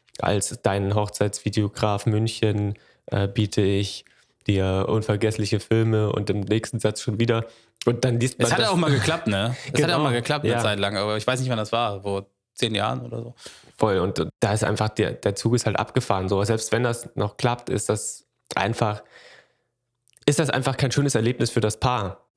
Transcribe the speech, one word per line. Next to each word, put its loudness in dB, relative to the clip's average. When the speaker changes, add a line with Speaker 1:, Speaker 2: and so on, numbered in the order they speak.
Speaker 1:
„Als -2
dein 0
Hochzeitsvideograf -2
München, 0
äh, 0
biete 0
ich 0
dir 2
unvergessliche 0
Filme“, 2
und -2
im -2
nächsten -2
Satz -2
schon -4
wieder. 2
Und 2
dann 2
liest -2
man 2
Speaker 2:
Es 0
hat 2
Speaker 1:
das 2
Speaker 2:
auch 2
mal 4
geklappt, 0
ne? 0
Es 2
hat 2
auch 2
Speaker 1:
Genau. 2
Speaker 2:
mal 2
geklappt -2
eine 0
Speaker 1:
Ja. 2
Speaker 2:
Zeit 0
lang, 0
aber 0
ich -4
weiß 2
nicht, -2
wann 0
das -4
war, -2
vor -4
zehn 0
Jahren -2
oder -10
so. -14
Speaker 1:
Voll, 4
und 0
da 4
ist 2
einfach 2
der, 0
der -2
Zug 2
ist -2
halt 0
abgefahren. 0
So, 2
selbst 0
wenn 2
das -4
noch -4
klappt, 0
ist -2
das -4
einfach, 0
ist 4
das 2
einfach 0
kein 0
schönes 2
Erlebnis 0
für 0
das 0
Paar. -2